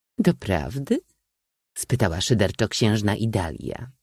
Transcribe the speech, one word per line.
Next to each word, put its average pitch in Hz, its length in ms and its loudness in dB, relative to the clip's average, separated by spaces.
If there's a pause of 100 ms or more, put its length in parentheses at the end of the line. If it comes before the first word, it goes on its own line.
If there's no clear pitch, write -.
(180)
"Doprawdy?" 135 800 0 (800)
spytała 92 420 0
szyderczo 104 480 2
księżna 104 480 2
Idalia. 101 760 -4 (120)